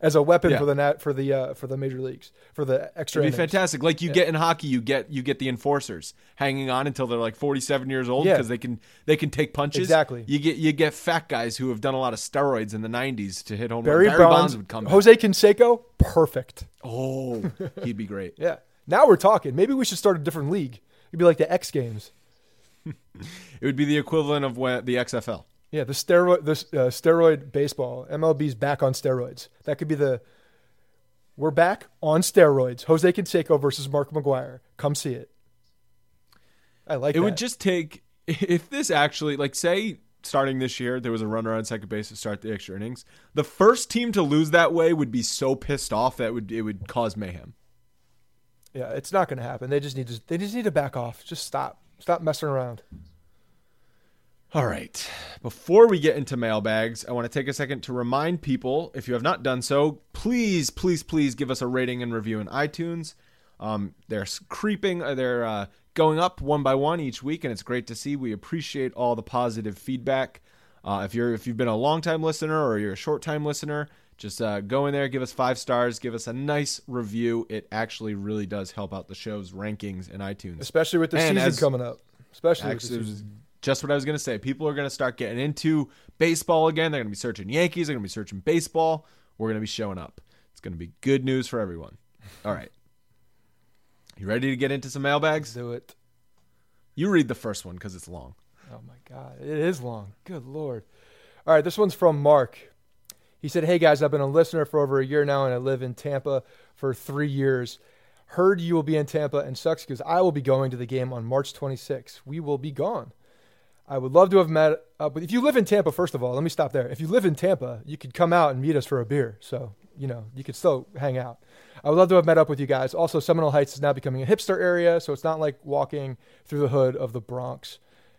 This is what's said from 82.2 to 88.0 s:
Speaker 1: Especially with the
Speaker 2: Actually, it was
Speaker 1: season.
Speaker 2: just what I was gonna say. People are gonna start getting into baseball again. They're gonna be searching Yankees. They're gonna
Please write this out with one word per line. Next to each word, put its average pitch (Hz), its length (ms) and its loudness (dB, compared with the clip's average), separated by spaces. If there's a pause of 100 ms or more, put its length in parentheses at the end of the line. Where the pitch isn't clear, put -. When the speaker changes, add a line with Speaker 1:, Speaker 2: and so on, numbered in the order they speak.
Speaker 1:
Especially - 380 0
with 117 100 -6
the 120 60 -10
Speaker 2:
Actually, 120 100 -6
it - 40 -4
was 110 100 -6
Speaker 1:
season. 104 300 -14 (220)
Speaker 2:
just 139 220 0
what 143 80 -2
I - 20 2
was 143 100 0
gonna 147 140 -4
say. 123 200 -6
People 135 300 -6
are 143 60 -4
gonna 139 160 -4
start 127 260 -4
getting 117 220 -6
into 151 500 -2 (300)
baseball 165 500 2
again. 160 220 -2
They're 147 120 -4
gonna 107 80 -8
be 101 60 -10
searching 104 320 -8
Yankees. 165 380 0
They're 147 80 -4
gonna 117 80 -6